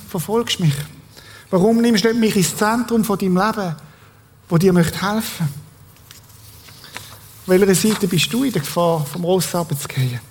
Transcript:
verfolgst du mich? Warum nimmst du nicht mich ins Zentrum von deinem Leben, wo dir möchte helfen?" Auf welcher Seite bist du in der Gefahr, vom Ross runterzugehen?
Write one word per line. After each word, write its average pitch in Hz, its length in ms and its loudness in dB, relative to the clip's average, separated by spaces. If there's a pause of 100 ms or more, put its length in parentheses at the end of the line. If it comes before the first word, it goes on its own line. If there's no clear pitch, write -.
verfolgst 220 480 -4
du 185 60 -4
mich? 151 100 4 (760)
Warum 214 280 4
nimmst 233 240 2
du 233 40 4
nicht 226 120 0
mich 220 160 2
ins 185 220 0
Zentrum 226 460 2
von 196 160 -2
deinem 185 180 2
Leben, 196 380 -2 (760)
wo 170 80 2
dir 185 160 4
möchte 165 260 2
helfen?" 208 480 -4 (2000)
Auf - 40 -20
welcher 190 280 4
Seite 208 320 0
bist 175 260 0
du 254 120 0
in 262 60 -2
der 165 120 -2
Gefahr, 165 420 0
vom 180 180 -8
Ross 180 300 0
runterzugehen? 135 680 -4 (120)